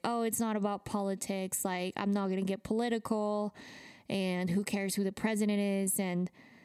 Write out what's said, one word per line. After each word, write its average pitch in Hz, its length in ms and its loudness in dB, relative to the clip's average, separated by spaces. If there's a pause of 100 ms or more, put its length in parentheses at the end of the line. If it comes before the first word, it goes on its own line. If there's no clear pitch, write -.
"Oh, 233 180 0
it's 226 160 0
not 226 160 2
about 202 300 0
politics. 196 800 -2
Like, 185 320 -2
I'm 202 160 0
not 196 160 2
gonna 190 140 0
get 190 200 -2
political, 214 920 0 (540)
and 185 420 0
who 185 120 2
cares 196 320 -2
who 202 80 2
the 190 100 0
president 208 480 2
is?" 196 380 2
And, 180 320 0 (340)